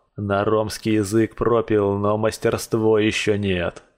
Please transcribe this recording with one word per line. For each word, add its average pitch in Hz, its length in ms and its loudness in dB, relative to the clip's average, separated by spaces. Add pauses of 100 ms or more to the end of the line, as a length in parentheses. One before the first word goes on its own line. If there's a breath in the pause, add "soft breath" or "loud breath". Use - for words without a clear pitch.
(160)
На 101 280 -2
ромский 110 500 -2
язык 107 400 0
пропил, 110 600 2
но 101 220 0
мастерство 110 800 0
ещё 107 380 0
нет». 92 460 -4 (160)